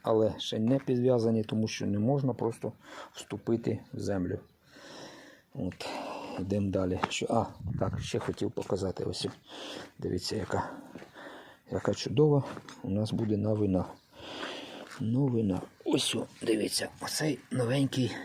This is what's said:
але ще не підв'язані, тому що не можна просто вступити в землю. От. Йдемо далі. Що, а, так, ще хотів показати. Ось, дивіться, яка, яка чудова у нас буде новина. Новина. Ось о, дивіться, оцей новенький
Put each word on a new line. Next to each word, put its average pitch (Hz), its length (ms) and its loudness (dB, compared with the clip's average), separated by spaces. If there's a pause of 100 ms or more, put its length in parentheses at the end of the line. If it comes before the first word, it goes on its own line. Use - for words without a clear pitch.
але 110 360 4
ще - 200 -4
не 117 200 4
підв'язані, 120 640 4
тому 110 240 0
що - 180 -4
не 101 120 2
можна 127 360 2
просто 113 380 -2 (400)
вступити 110 680 -2 (120)
в 107 80 -6
землю. 98 380 0 (1160)
От. - 340 -6 (500)
Йдемо 98 320 2
далі. 92 380 2
Що, - 220 -2
а, 113 160 4 (320)
так, - 220 0
ще - 180 -2
хотів 104 320 -2
показати. 95 540 -2
Ось, - 240 -4 (680)
дивіться, - 380 -2
яка, - 340 -2 (1000)
яка 98 240 0
чудова 143 500 4 (380)
у - 80 -4
нас 107 220 0
буде 110 240 2
новина. 104 480 2 (1160)
Новина. 113 640 2 (220)
Ось - 300 2
о, - 120 -2 (160)
дивіться, 107 460 0 (120)
оцей - 380 0 (120)
новенький 127 760 2